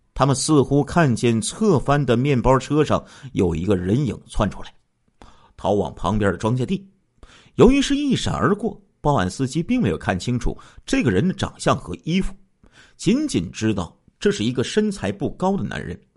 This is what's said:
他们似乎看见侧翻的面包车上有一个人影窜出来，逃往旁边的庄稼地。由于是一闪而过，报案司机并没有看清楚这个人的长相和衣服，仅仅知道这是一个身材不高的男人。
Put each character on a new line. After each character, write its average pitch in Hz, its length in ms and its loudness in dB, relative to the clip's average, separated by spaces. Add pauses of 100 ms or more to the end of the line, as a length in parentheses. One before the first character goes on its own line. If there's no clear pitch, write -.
(140)
他 139 140 2
们 135 80 2
似 147 260 4
乎 139 220 2
看 139 320 2
见 113 260 0
侧 190 380 0
翻 143 260 0
的 120 100 2
面 131 240 0
包 127 200 4
车 147 260 0
上 98 180 -2 (300)
有 87 220 0
一 82 100 -4
个 101 100 2
人 98 300 0
影 101 100 -4 (120)
窜 107 200 0
出 - 140 -8
来， - 100 -14 (840)
逃 - 160 -2
往 95 240 0
旁 101 240 -2
边 101 120 2
的 85 60 -6
庄 110 180 -2
稼 127 80 -2
地。 196 240 -4 (680)
由 190 160 8
于 277 100 4
是 277 140 0
一 277 200 0
闪 - 160 -4
而 151 220 0
过， 214 260 -6 (200)
报 147 160 2
案 92 140 2
司 131 180 -4
机 156 160 -4
并 247 180 -2
没 123 80 2
有 78 80 -2
看 95 220 -4
清 123 180 -4
楚 - 200 -2 (280)
这 269 160 0
个 143 80 2
人 98 180 2
的 190 60 0
长 - 240 -6
相 143 200 0
和 - 260 -10
衣 175 160 0
服， - 140 -2 (640)
仅 269 300 0
仅 92 240 -2
知 110 220 -2
道 92 240 -8 (220)
这 202 120 2
是 202 120 -2
一 120 80 0
个 143 120 -2
身 214 280 0
材 101 200 -4
不 117 200 -4
高 190 240 -2
的 139 80 -4
男 - 200 -8
人。 - 140 -10 (200)